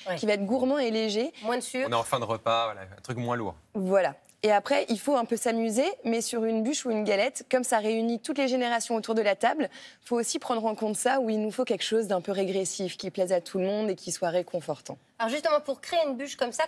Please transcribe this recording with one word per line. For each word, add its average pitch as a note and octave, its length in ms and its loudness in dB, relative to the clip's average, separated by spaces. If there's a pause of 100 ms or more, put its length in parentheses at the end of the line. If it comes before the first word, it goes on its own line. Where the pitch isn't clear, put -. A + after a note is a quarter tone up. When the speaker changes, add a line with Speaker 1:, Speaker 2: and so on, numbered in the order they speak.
Speaker 1:
Ouais. F3 80 -2
Speaker 2:
qui G#3+ 80 -4
va G#3 80 6
être G3+ 120 0
gourmand B3+ 320 2
et B3 140 0
léger. A3 400 0 (120)
Speaker 1:
Moins A#3 140 0
de A#3+ 60 -4
sucre. B3+ 240 -2
Speaker 3:
On - 60 -4
est - 20 4
en A2+ 80 2
fin C3 160 0
de A#2 60 -4
repas, A2+ 400 0
voilà, G#2 160 -6
un F#2+ 200 -16
truc B2+ 140 -8
moins A#2+ 220 -2
lourd. G2+ 180 -6 (200)
Speaker 2:
Voilà. F#3 380 2 (280)
Et G#3+ 120 4
après, C#4 340 2
il A3+ 100 0
faut C#4+ 200 2
un A#3 80 0
peu A#3 100 -2
s'amuser, A3+ 480 0 (220)
mais A#3 160 0
sur A3+ 240 -2
une A3+ 180 2
bûche C#4+ 220 -2
ou B3 60 0
une G#3+ 120 0
galette, G#3 480 0
comme B3+ 140 4
ça A3+ 140 2
réunit A3+ 420 0
toutes C#4+ 160 -6
les C#4 100 4
générations A#3+ 480 0
autour A3+ 180 -2
de A3+ 80 2
la G3+ 140 4
table, A#3+ 340 2 (360)
faut A#3+ 120 0
aussi A#3 220 -2
prendre A3+ 260 -2
en G#3+ 100 0
compte G#3+ 200 -2
ça, C4+ 240 2
où A#3 100 0
il G#3+ 120 2
nous G#3+ 100 0
faut B3+ 140 0
quelque G#3 180 -2
chose A3 240 2
d'un F#3 140 0
peu G3+ 100 -4
régressif, F#3+ 640 -2
qui F#3+ 160 -8
plaise F#3 220 0
à F3 80 4
tout F#3+ 180 -4
le F#3 60 2
monde G#3 240 0
et F#3 60 -2
qui - 180 -8
soit F3 160 -2
réconfortant. E3+ 680 -4 (220)
Speaker 1:
Alors A3+ 100 0
justement, D4 300 2
pour C#4+ 220 -6
créer - 260 -2
une C4+ 80 -2
bûche C4+ 220 -8
comme A#3+ 160 -2
ça, D#4 140 0